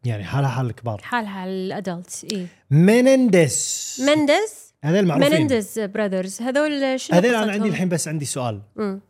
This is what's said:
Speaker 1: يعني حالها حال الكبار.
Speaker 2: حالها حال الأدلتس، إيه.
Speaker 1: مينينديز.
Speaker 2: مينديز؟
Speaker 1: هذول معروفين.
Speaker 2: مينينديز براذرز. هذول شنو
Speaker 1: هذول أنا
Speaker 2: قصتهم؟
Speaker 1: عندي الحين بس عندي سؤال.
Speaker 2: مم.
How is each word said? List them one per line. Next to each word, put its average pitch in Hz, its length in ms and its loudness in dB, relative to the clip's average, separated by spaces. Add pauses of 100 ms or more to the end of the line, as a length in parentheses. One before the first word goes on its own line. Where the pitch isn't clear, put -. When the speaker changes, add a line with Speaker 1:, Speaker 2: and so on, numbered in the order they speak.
Speaker 1:
يعني 107 200 -4
حالها 135 240 -2
حال 127 180 -4
الكبار. 107 360 -8
Speaker 2:
حالها 220 280 -6
حال 190 180 -10
الأدلتس، 185 760 -10
إيه. 185 220 -8 (240)
Speaker 1:
مينينديز. 208 1300 4 (100)
Speaker 2:
مينديز؟ 302 680 0 (100)
Speaker 1:
هذول 185 220 2
معروفين. 175 260 4
Speaker 2:
مينينديز 262 460 0
براذرز. 196 640 -4
هذول 269 580 -2
شنو - 180 2
Speaker 1:
هذول 233 160 2
أنا 226 40 0
Speaker 2:
قصتهم؟ 214 160 -2
Speaker 1:
عندي 208 140 -2
الحين 175 200 -2
بس 160 200 -2
عندي 151 160 -6
سؤال. 120 380 -6 (140)
Speaker 2:
مم. 202 340 -6